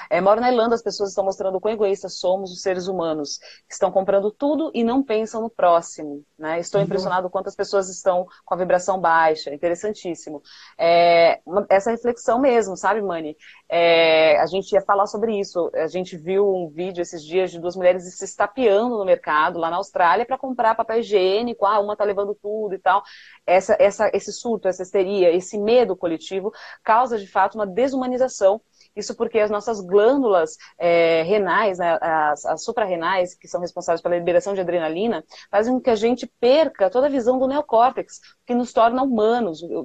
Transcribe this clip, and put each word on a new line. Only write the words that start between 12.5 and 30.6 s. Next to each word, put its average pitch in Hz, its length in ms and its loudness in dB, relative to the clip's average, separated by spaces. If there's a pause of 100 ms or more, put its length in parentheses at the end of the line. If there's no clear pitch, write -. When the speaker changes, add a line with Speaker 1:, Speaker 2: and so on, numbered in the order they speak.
Speaker 1:
sabe, 202 280 -2
Mani? 165 340 -8 (320)
É, 165 720 4
a 165 60 2
gente 190 260 -6
ia 190 80 4
falar 202 280 0
sobre 214 300 -4
isso. 185 360 -4
A 160 120 -2
gente 180 300 -8
viu 190 320 0
um 180 220 -2
vídeo 175 320 -8
esses 170 200 -12
dias 170 280 -2
de 170 80 -14
duas 175 180 -6
mulheres 180 400 0
se - 80 -12
estapeando 220 720 0
no 202 80 -4
mercado, 170 540 0
lá 165 100 -2
na 170 80 -4
Austrália, 185 480 0
pra 262 140 -6
comprar 233 360 -2
papel 226 260 -2
higiênico. 202 680 0
Ah, 208 140 2
uma 208 160 -2
tá 214 80 -2
levando 202 300 -2
tudo 208 400 -8
e 185 40 -8
tal. 190 240 2 (440)
Essa, 190 320 2
essa, 202 360 2
esse 202 180 -4
surto, 214 360 -4
essa 180 140 -4
histeria, 185 480 2
esse 180 280 -2
medo 214 360 2
coletivo 185 560 -6 (320)
causa, 233 360 2
de 196 80 -12
fato, 202 300 0
uma 208 100 -4
desumanização. 254 880 0 (400)
Isso 208 220 -10
porque 226 240 -2
as 208 100 0
nossas 208 300 -6
glândulas, 202 760 2 (220)